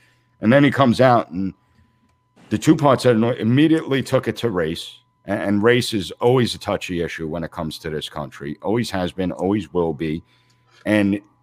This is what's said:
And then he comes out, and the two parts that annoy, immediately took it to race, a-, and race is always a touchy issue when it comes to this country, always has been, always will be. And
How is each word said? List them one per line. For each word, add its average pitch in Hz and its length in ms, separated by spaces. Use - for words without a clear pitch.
And 110 120
then 143 100
he 139 80
comes 120 300
out, 123 300
and 92 220
the 160 80
two 160 180
parts 135 260
that 123 140
annoy, 117 160
immediately 135 680
took 123 260
it - 80
to 117 140
race, 87 480
a-, 92 60
and 101 300
race 120 300
is 92 200
always 120 420
a 87 40
touchy 90 440
issue 80 240
when 82 160
it 78 80
comes 80 300
to 80 100
this 76 180
country, 71 540
always 113 280
has 90 220
been, 90 200
always 92 400
will 85 200
be. 80 300
And 101 340